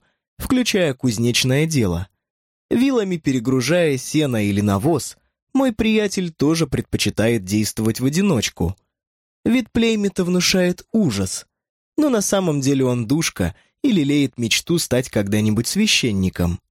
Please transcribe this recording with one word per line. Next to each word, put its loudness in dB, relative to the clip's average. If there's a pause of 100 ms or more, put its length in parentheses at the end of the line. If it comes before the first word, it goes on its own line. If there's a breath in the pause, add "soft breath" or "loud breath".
(380)
включая 0
кузнечное 0
дело. 0 (600)
Вилами 0
перегружая 0
сено 0
или 0
навоз, 0 (360)
мой 2
приятель 0
тоже 2
предпочитает -2
действовать -2
в -2
одиночку. -2 (680)
Вид 0
Плеймита 0
внушает 0
ужас, -2 (520)
но 2
на 2
самом 0
деле 2
он -2
душка -2 (300 soft breath)
и 2
лелеет 0
мечту -2
стать -2
когда-нибудь 0
священником. 0